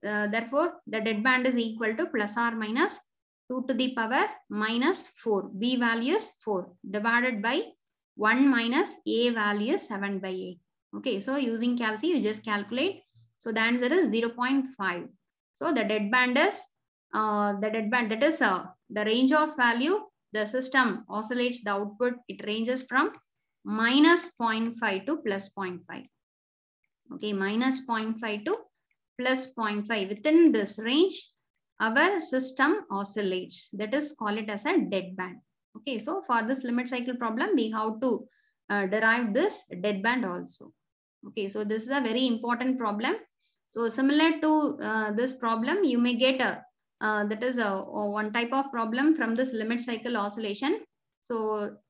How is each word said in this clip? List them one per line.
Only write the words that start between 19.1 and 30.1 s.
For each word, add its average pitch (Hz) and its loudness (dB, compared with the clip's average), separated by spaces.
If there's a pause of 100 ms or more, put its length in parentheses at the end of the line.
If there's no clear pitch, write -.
of 302 2
value 254 2 (320)
the 214 -2
system 254 0
oscillates 240 -4
the 208 -2
output, 208 -2 (140)
it 196 -14
ranges 226 -4
from 294 0 (520)
minus 269 4
point 226 -2
five 196 -2
to 311 -2
plus 196 -4
point 180 -8
five. - -12 (1120)
Okay, 214 -6
minus 220 0
point 220 -4
five 208 -6
to 370 -2 (640)
plus 254 0
point 208 -4
five. 208 -2
Within 302 6